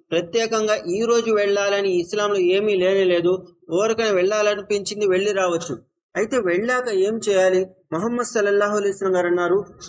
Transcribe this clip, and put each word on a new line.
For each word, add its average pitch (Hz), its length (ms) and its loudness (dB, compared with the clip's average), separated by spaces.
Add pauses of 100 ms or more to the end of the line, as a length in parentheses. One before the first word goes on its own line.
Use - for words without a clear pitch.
(100)
ప్రత్యేకంగా 214 640 0
ఈ 196 300 -4
రోజు 233 260 2
వెళ్ళాలని 202 720 2
ఇస్లాంలో 208 380 -2
ఏమీ 196 360 2
లేనే 190 300 2
లేదు. 180 420 0 (260)
ఎవరికైనా 220 380 0
వెళ్ళాలనిపించింది 202 960 0
వెళ్ళి 196 260 0
రావచ్చు. 170 460 -2 (380)
అయితే 220 220 -2
వెళ్ళాక 233 500 0
ఏం 208 400 0
చేయాలి? 185 380 4 (260)
ముహమ్మద్ 233 340 -2
సల్లల్లాహు 208 500 0
అలైహి 202 140 0
వసల్లం 190 260 -2
గారు 180 100 2
అన్నారు, 175 380 0 (240)